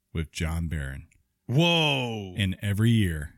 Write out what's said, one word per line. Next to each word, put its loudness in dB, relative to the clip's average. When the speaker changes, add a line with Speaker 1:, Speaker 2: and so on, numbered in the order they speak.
Speaker 1:
with -4
John -2
Barron. -8
Speaker 2:
Whoa. 0
Speaker 1:
And 0
every 2
year 0